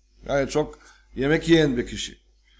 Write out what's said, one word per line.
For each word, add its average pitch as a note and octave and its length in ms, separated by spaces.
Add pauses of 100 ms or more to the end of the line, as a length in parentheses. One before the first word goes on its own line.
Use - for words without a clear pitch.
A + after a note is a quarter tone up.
(280)
Yani C#3 220
çok D3+ 300 (360)
yemek D#3 340
yiyen D3+ 280
bir A#2+ 100
kişi. - 300 (420)